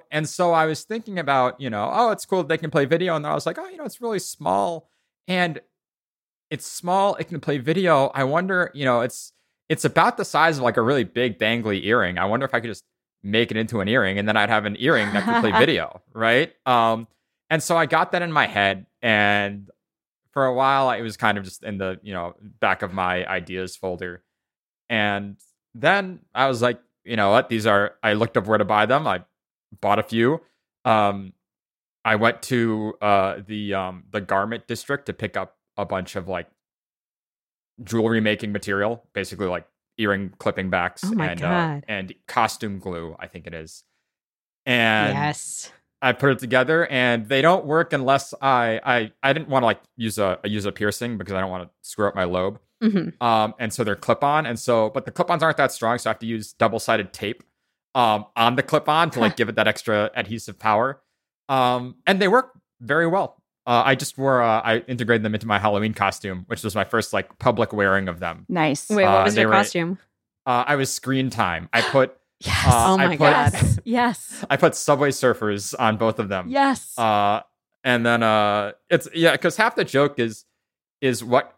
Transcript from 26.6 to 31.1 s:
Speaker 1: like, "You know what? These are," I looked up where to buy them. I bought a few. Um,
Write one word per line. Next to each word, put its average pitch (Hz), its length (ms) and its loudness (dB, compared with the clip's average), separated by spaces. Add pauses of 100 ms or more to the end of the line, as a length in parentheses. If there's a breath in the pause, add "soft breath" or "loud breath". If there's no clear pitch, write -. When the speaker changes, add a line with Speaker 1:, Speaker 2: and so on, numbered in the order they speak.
Speaker 1:
like, 120 180 0 (260)
"You 117 100 -8
know 101 160 4
what? 127 180 4
These 110 160 0
are," 101 380 2
I 107 100 4
looked 110 240 0
up 95 80 -2
where 107 140 2
to 101 60 0
buy 107 200 4
them. 139 220 2
I 92 160 -2 (580)
bought 104 180 2
a 107 40 -2
few. 117 380 2 (440 soft breath)
Um, 101 480 2 (720)